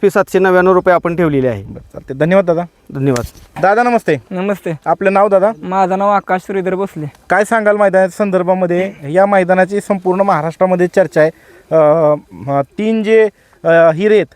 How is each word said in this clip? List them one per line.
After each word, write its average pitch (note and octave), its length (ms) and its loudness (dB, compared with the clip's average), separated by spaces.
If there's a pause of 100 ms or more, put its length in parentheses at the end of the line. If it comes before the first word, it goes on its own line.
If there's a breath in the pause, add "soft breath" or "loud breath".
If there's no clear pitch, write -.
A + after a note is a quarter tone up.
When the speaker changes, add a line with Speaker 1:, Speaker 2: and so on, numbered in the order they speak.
Speaker 1:
फी G3+ 80 4
सातशे F#3+ 300 0
नव्याण्णव F#3 340 4
रुपये F3+ 200 2
आपण E3+ 220 -2
ठेवलेली D3 320 0
आहे. G#2 160 -4
Speaker 2:
बरं, G#2+ 160 -16
चालतंय. - 380 -16
धन्यवाद F3+ 280 0
दादा. E3+ 160 -2 (340)
Speaker 1:
धन्यवाद. C3+ 300 -2 (360)
Speaker 2:
दादा, G#3 220 2
नमस्ते. A#3 320 0 (160)
Speaker 3:
नमस्ते. F#3+ 400 -6 (140)
Speaker 2:
आपलं F#3+ 280 0
नाव G3 140 2
दादा? G3 300 2
Speaker 3:
माझं F3+ 400 -2
नाव G3+ 120 0
आकाश F#3 320 -2
श्रीधर F#3+ 340 -4
भोसले. F3+ 300 -8 (240)
Speaker 2:
काय F#3+ 140 2
सांगाल G#3 340 0
मैदानाच्या F#3+ 480 0
संदर्भामध्ये? F#3 680 -2 (180)
या F#3 140 2
मैदानाची F#3 560 0
संपूर्ण F#3+ 400 -2
महाराष्ट्रामध्ये F3+ 680 0
चर्चा E3+ 340 0
आहे. D#3 100 2 (400 soft breath)
अ, D#3 440 2 (160)
म-, B2+ 300 -4 (160)
तीन A3 260 -2
जे, A3 260 2 (340 soft breath)
अ, D#3+ 60 0
हिरे E3 460 4
आहेत F#3 100 2 (100)